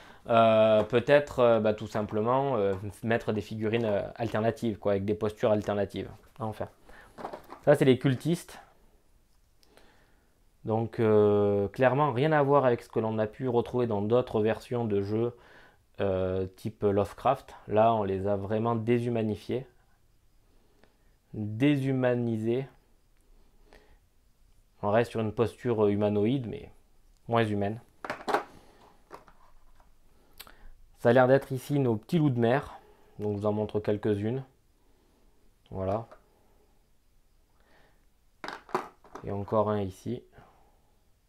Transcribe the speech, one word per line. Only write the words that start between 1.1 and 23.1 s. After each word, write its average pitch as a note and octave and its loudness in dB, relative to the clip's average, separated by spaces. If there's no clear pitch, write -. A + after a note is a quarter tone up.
euh, A#2 6
bah, G#2+ 2
tout G#2+ -10
simplement, A#2 -2
euh, G2 0
mettre A#2 -2
des G#2+ -2
figurines, A2 -2
euh, G2+ 0
alternatives, A2 -2
quoi, G2+ -2
avec G2 0
des G#2 0
postures G#2+ -2
alternatives. G2+ -2
Enfin, G#2+ -8
ça D3 6
c'est D3+ 2
les C3 6
cultistes. - -2
Donc, A2+ -2
euh, G#2 4
clairement, C3 2
rien D#3 0
à D3 4
voir C#3 2
avec A#2+ 2
ce - -20
que - -4
l'on A2 -2
a A2 0
pu B2+ -8
retrouver B2 0
dans G#2 -2
d'autres A#2 0
versions A2 -2
de G2+ 0
jeux, A2 -2
euh, F#2+ -2
type - -8
Lovecraft. G2+ 0
Là, A2 4
on G#2+ 0
les F#2+ -2
a G#2 0
vraiment A2 -2
déshumanifiés. A#2 -2
Déshumanisés. B2 -2